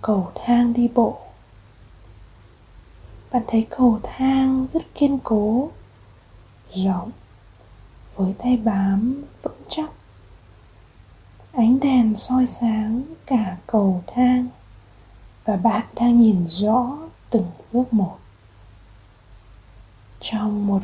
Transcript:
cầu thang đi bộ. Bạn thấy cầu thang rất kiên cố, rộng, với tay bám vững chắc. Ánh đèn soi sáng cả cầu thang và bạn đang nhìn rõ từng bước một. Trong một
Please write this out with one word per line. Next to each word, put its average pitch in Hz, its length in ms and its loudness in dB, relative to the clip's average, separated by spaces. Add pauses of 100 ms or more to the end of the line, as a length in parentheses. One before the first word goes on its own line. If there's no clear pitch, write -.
cầu 196 340 -2
thang 240 380 2
đi 240 140 2
bộ. 226 300 0 (2250)
Bạn 240 160 -2
thấy 226 220 0
cầu 226 340 2
thang 262 640 0
rất - 280 -6
kiên 277 280 0
cố, 226 480 0 (1040)
rộng, 185 380 -4 (1040)
với 196 240 -2
tay 247 180 0
bám 214 680 0 (200)
vững - 260 -10
chắc. 311 220 -8 (1600)
Ánh 254 280 2
đèn 247 360 2
soi 254 300 2
sáng 226 580 -2 (220)
cả 202 320 -2 (100)
cầu 190 400 0
thang 247 400 0 (1000)
và 202 100 -2
bạn 208 300 0 (100)
đang 240 260 4
nhìn 190 260 4
rõ 226 500 0 (320)
từng 185 180 0 (240)
bước 247 220 -2
một. 190 240 0 (2000)
Trong 208 480 -4
một 196 160 0